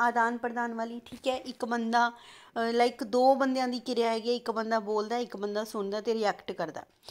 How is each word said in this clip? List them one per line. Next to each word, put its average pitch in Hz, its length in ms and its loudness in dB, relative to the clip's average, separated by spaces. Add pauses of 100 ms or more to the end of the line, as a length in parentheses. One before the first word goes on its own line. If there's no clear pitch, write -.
ਆਦਾਨ 240 380 2
ਪ੍ਰਦਾਨ 240 360 -4
ਵਾਲੀ, 233 260 -6
ਠੀਕ - 280 -8
ਹੈ। 254 80 2
ਇੱਕ 254 280 -8
ਬੰਦਾ, 233 480 2 (560)
ਅ, 233 40 0
ਲਾਈਕ 240 320 2
ਦੋ 247 300 6
ਬੰਦਿਆਂ 262 340 2
ਦੀ 247 100 -4
ਕਿਰਿਆ 233 320 0
ਹੈਗੀ 226 200 -2
ਹੈ, 247 40 2
ਇੱਕ 240 160 -4
ਬੰਦਾ 220 280 0
ਬੋਲਦਾ, 214 380 -2
ਇੱਕ 240 200 -4
ਬੰਦਾ 208 280 -4
ਸੁਣਦਾ 214 360 -4
ਤੇ 226 140 0
ਰਿਐਕਟ 202 380 -2
ਕਰਦਾ। 165 300 -6 (280)